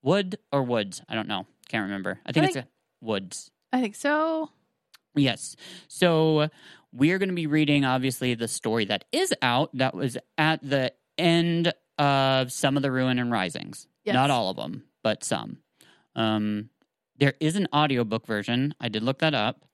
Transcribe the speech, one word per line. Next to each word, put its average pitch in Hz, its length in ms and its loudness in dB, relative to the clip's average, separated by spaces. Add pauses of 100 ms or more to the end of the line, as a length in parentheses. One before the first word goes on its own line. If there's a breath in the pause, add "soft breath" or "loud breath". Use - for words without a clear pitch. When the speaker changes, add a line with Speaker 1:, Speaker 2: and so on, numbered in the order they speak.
Speaker 1:
Wood 185 360 0 (120)
or 139 140 0
Woods? 110 440 -2
I 110 60 -8
don't 110 140 -4
know. 95 180 -6 (220)
Can't 110 160 -2
remember. 95 420 -6
I 117 60 -8
think 156 100 2
Speaker 2:
I - 40 4
Speaker 1:
it's 349 80 0
Speaker 2:
think 127 120 -6
Speaker 1:
a - 20 -20 (320)
Woods. 101 520 -6 (200)
Speaker 2:
I 254 80 0
think 214 140 -4
so. 311 560 -2 (640)
Speaker 1:
Yes. 135 400 0 (320 loud breath)
So 160 640 2 (440 loud breath)
we 143 200 4
are 190 60 0
gonna 190 140 0
be 175 140 -2
reading, 147 380 4
obviously, 127 500 0
the 113 140 -4
story 110 380 -2
that 101 260 -2
is 370 280 0
out. 131 340 2
That 131 200 0
was 127 240 -4 (180)
at 156 320 0
the 131 240 0 (240)
end 170 560 2 (240)
of 135 560 4
some 139 240 0
of 143 60 0
the 139 80 0
Ruin 127 300 2
and 120 100 -2
Risings. - 560 -4 (160)
Speaker 2:
Yes. - 120 -2
Speaker 1:
Not 135 160 4
all 113 200 0
of - 80 -8
'em, 71 240 -8 (220)
but 107 180 0
some. 62 360 -6 (580 soft breath)
Um, 107 520 -2 (500)
there 139 200 2
is 160 160 0
an 196 180 0
audiobook 123 540 0
version. 120 540 -2
I 120 80 -6
did 107 160 -4
look 131 160 -2
that 160 120 2
up. 113 420 -2